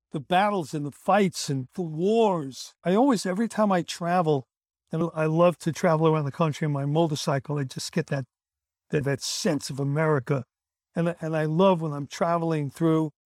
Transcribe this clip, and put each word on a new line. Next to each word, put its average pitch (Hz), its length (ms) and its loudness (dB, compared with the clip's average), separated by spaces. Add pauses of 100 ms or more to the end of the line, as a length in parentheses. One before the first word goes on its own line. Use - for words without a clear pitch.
(120)
the 165 80 -6
battles 185 540 0
and 151 100 -4
the 143 60 -6
fights 196 580 0
and 135 260 -4
the 190 80 -6
wars. 170 920 0 (100)
I 175 100 4
always, 240 300 4
every 185 240 -2
time 208 240 2
I 180 100 2
travel, 165 640 0 (460)
and 165 220 -2
I 156 120 0
love 170 320 4
to 165 140 -2
travel 160 340 2
around 156 180 2
the 139 80 -6
country 160 340 -2
on 147 60 -2
my 139 120 -4
motorcycle, 147 760 0
I 143 60 -2
just - 280 -10
get 160 160 -2
that, 139 180 -4 (640)
that, 147 140 0
that 135 180 -2
sense - 480 -4
of 135 100 -8
America. 143 640 0 (500)
And 170 160 0
I, 165 100 -8
and 160 160 -4
I 156 100 0
love 175 340 4
when 160 120 -4
I'm 143 140 -8
traveling 165 640 -2
through 160 400 0 (160)